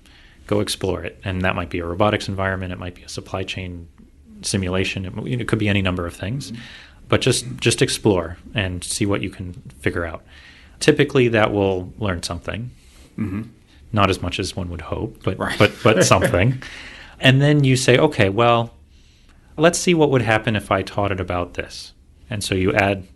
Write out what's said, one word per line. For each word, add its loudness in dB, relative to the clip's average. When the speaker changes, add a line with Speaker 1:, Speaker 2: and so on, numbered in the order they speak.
Speaker 1:
Go 0
explore -2
it. -10
And -2
that 2
might -6
be -6
a -6
robotics 2
environment. -4
It -10
might -12
be -20
a -20
supply -8
chain -10
simulation. -2
It, -10
you -4
know, -4
it -6
could 0
be 0
any 2
number -2
of -8
things. -8
Speaker 2:
Mm-hmm. -14
Speaker 1:
But 2
just, 0
just 2
explore 0
and -4
see -4
what -2
you -6
can -12
figure -2
out. -10
Typically, 2
that 2
will 0
learn -4
something. -8
Speaker 2:
Mm-hmm. -6
Speaker 1:
Not 4
as -2
much -6
as -6
one -8
would -10
hope, -8
but, -2
Speaker 2:
Right. -4
Speaker 1:
but, 4
but 6
Speaker 2:
<laughs> 4
Speaker 1:
something. 2
And 6
then 4
you 6
say, 4
"Okay, 4
well, 2
let's 4
see 2
what 4
would 4
happen 2
if -4
I 2
taught -2
it -4
about -4
this." -12
And -6
so -2
you 2
add 0